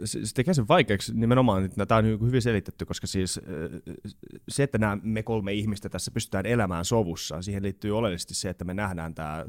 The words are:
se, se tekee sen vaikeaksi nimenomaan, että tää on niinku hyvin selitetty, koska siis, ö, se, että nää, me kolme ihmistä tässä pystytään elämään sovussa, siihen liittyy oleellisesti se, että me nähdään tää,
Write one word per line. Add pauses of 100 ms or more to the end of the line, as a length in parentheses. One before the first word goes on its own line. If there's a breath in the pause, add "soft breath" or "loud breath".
se,
se
tekee
sen
vaikeaksi
nimenomaan,
että
tää
on
niinku
hyvin
selitetty,
koska
siis, (100)
ö, (760)
se,
että
nää,
me
kolme
ihmistä
tässä
pystytään
elämään
sovussa,
siihen
liittyy
oleellisesti
se,
että
me
nähdään
tää,